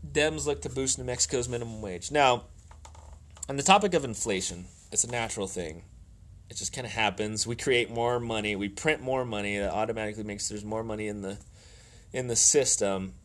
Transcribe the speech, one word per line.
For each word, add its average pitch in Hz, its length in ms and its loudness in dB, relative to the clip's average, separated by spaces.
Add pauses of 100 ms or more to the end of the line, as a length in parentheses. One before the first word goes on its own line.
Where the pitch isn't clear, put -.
Dems 151 400 2
look 143 160 -2
to 139 60 -6
boost 131 300 0
New 131 60 -8
Mexico's 123 440 0
minimum 117 320 -6
wage. 92 300 -8
Now, 135 340 6 (1040)
on 139 80 -4
the 139 60 -2
topic 196 320 6
of 147 100 2
inflation, 95 640 -4 (240)
it's - 140 0
a 120 60 -6
natural 113 360 -2
thing. 85 380 -8 (640)
It - 60 -12
just - 160 -6
kinda 120 180 -6
happens. 107 560 0
We 117 100 -4
create 120 340 2
more 120 300 2
money. 110 360 0
We 101 120 -2
print 156 320 0
more 131 240 0
money. 101 340 -2
That 98 140 0
automatically 107 520 -2
makes 104 240 -6
there's 104 160 -8
more 107 180 -4
money 107 260 -4
in 104 140 -4
the, 98 160 -6 (760)
in 127 140 -2
the 117 100 0
system 98 760 4 (100)